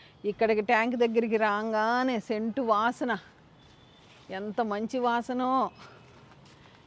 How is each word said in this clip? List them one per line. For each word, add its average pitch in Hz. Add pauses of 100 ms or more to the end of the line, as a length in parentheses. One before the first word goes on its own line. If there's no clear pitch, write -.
(260)
ఇక్కడికి 214
ట్యాంక్ 233
దగ్గరికి 233
రాగానే 220
సెంటు 220
వాసన, 226 (1120)
ఎంత 202
మంచి 220
వాసనో. 247 (1160)